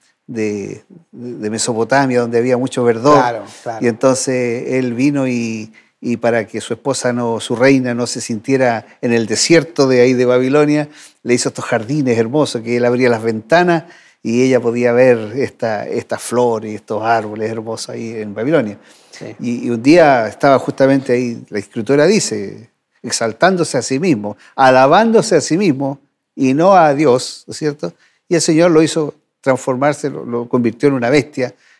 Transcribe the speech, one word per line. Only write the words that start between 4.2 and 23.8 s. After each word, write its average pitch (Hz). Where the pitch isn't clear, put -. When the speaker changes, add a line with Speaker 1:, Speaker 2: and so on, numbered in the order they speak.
Speaker 1:
él 127
vino 135
y, 113
y 120
para 113
que 110
su -
esposa, 123
no, 117
su 120
reina, 127
no 120
se 117
sintiera 120
en 120
el 117
desierto 135
de 127
ahí 127
de 123
Babilonia, 147
le 123
hizo 123
estos -
jardines 123
hermosos, 123
que 117
él 120
abría 123
las 113
ventanas 156
y 117
ella 131
podía 120
ver 117
esta, 107
esta 110
flor 117
y 107
estos 104
árboles 110
hermosos 113
ahí 117
en 107
Babilonia. 113
Speaker 2:
Sí. -
Speaker 1:
Y, 120
y 123
un 117
día 139
estaba 135
justamente 135
ahí, 120
la 104
escritura 135
dice, 110
exaltándose 147
a 120